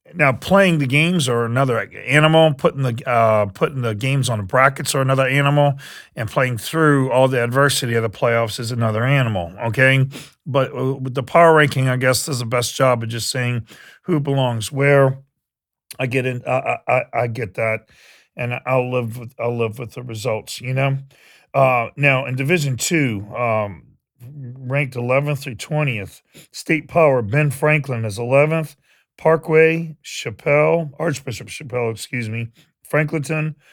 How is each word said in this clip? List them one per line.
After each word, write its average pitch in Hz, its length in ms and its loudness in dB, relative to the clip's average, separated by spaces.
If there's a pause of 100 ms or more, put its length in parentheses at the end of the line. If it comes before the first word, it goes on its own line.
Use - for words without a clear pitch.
(140)
now 147 180 2
playing 185 460 4
the 143 80 2
games 151 420 2
are 120 180 0
another 123 340 0
animal. 151 760 4
Putting 135 300 -2
the, 120 260 -4
uh, 110 380 4
putting 135 340 -4
the 113 140 -2
games 131 340 0
on 113 80 -2
the 101 60 -4
brackets 135 500 0
are 139 80 0
another 131 260 0
animal. 143 520 2 (360)
And 110 140 -6
playing 127 300 -2
through 143 520 2
all 131 160 4
the 127 160 0
adversity 127 520 0
of 113 80 0
the 113 80 -2
playoffs 117 480 0
is 117 120 -6
another 113 320 0
animal, 117 480 0 (120)
okay? 135 440 2 (380)
But, 131 320 -2
uh, 131 160 -2
with 131 220 -8
the 135 80 -4
power 165 320 6
ranking, 135 340 4
I 127 80 0
guess, 127 300 0
does 139 100 -4
the 120 80 -4
best 120 300 -2
job 127 260 2
of 113 80 -6
just 117 220 -6
saying 123 340 -4 (380)
who 165 160 0
belongs 131 520 -2
where. 139 460 4 (800)
I 135 80 -4
get 127 220 -2
in, 127 180 -6
I, 131 60 -4
I, 123 260 -2 (100)
I, 123 160 2 (180)
I 123 60 0
get 113 280 -8
that, 110 340 -4 (480)
and 123 300 -6
I'll 127 240 0
live 120 260 -4
with, 120 220 -16
I'll 120 180 -4
live 113 220 -4
with 120 160 -12
the 131 80 -14
results, 113 580 -6
you 127 140 -6
know? 135 240 0 (520)
Uh, 127 460 0
now, 135 300 2
in 127 80 -6
Division 139 420 -2
Two, 120 480 -2 (100)
um, 107 600 -4 (240)
ranked 131 760 -6
eleventh 135 440 0
through 131 160 -12
twentieth, 123 640 -4 (300)
State - 360 -4
Power, 143 360 4
Ben 143 260 2
Franklin 139 560 0
is 104 140 -6
eleventh, 147 560 2 (420)
Parkway, 160 840 2
Chappelle, 151 960 0
Archbishop 131 480 -6
Chappelle, 117 420 -6
excuse 113 380 -8
me, 113 220 -6 (340)
Franklinton, 156 720 -2 (180)